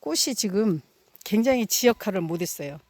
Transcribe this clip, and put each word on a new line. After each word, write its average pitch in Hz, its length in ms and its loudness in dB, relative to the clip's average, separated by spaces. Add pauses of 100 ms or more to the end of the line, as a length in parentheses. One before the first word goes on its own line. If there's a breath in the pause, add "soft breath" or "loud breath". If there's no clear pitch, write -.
꽃이 302 340 -2
지금 196 460 0 (440)
굉장히 226 420 2
지 - 200 2
역할을 208 360 2
못했어요. 160 560 -6 (120)